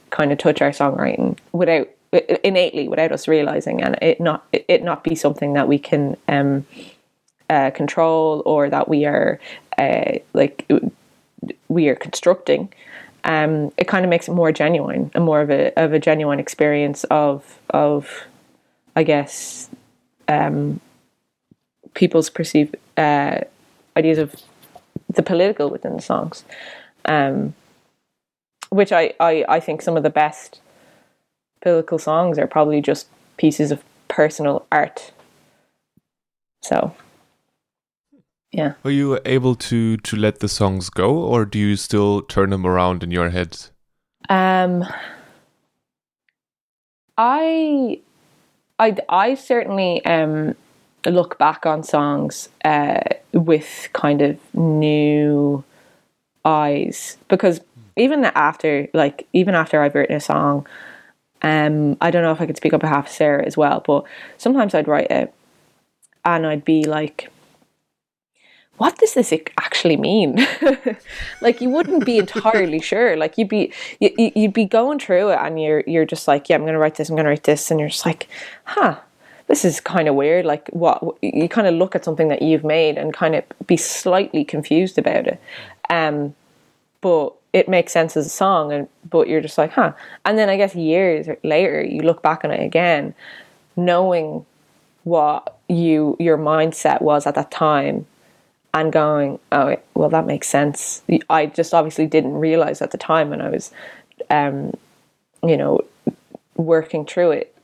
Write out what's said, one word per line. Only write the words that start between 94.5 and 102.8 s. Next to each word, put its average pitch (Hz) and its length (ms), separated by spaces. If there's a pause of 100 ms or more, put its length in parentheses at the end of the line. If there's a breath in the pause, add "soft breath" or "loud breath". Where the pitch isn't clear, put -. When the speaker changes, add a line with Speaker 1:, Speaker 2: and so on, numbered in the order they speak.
Speaker 1:
what 151 520 (120)
you, 160 500
your 165 180
mindset 156 640
was 147 260
at 143 100
that 147 140
time, 151 540 (720 soft breath)
and 156 180
going, 147 460 (140)
"Oh, 139 240 (180)
well, 151 160
that 160 160
makes - 220
sense." - 540 (280)
I 156 160
just 165 260
obviously 156 340
didn't 151 280
realize 160 480